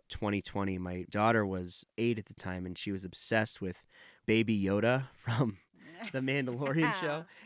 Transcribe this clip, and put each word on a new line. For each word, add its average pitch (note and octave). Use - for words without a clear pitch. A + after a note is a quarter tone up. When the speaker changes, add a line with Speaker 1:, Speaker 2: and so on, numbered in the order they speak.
Speaker 1:
twenty G2+
twenty. G2
My F2+
daughter G#2+
was F2+
eight A#2
at G2+
the -
time, F#2
and F2+
she -
was F#2
obsessed A2
with F#2
Baby A2
Yoda A2+
<laughs> -
from A2+
The C3
Mandalorian C3+
Speaker 2:
<laughs> F#3+
Speaker 1:
show. D#3